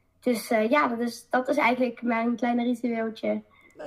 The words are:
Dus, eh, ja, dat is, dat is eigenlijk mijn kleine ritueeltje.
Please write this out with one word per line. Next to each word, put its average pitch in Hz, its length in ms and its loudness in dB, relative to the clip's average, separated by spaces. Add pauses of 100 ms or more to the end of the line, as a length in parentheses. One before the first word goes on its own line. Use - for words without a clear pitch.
(200)
Dus, 240 300 0
eh, 220 200 2
ja, 294 180 4
dat 233 120 -4
is, 233 300 -6
dat 254 180 0
is 285 100 0
eigenlijk 247 440 0
mijn 233 340 0
kleine 240 280 0
ritueeltje. 226 800 -2 (460)